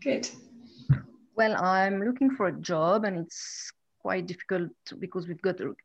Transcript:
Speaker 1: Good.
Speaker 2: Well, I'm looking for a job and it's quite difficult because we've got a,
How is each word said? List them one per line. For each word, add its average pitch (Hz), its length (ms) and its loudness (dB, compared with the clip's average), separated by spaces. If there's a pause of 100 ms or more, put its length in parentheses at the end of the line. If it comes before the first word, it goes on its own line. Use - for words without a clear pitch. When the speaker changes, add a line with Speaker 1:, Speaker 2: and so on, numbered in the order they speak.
Speaker 1:
Good. - 260 -2 (1040)
Speaker 2:
Well, 220 220 4
I'm 190 460 2
looking 254 340 4
for 196 100 2
a 165 60 2
job 170 520 2
and 185 140 -2
it's - 540 -10 (260)
quite 185 280 -2
difficult 175 440 -4 (280)
because 180 300 -8
we've 165 140 -10
got 180 180 -2
a, 131 120 -6 (120)